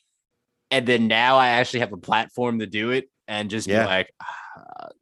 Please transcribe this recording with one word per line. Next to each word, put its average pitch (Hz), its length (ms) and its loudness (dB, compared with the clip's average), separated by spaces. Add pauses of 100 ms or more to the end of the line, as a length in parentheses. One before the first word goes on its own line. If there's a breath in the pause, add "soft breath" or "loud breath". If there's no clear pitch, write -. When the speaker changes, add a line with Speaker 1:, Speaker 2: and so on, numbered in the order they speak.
(680)
Speaker 1:
And 131 160 0
then 117 220 4
now 120 300 4
I 127 120 6
actually 120 300 0
have 104 140 -2
a 95 40 -10
platform 113 600 -2
to 107 80 -4
do 107 240 -2
it 131 180 -2 (180)
and 107 220 -6
just 101 180 -4
Speaker 2:
Yeah. 104 160 2
Speaker 1:
be 107 40 0
like, 95 340 -2
"Ah," - 680 -16 (120)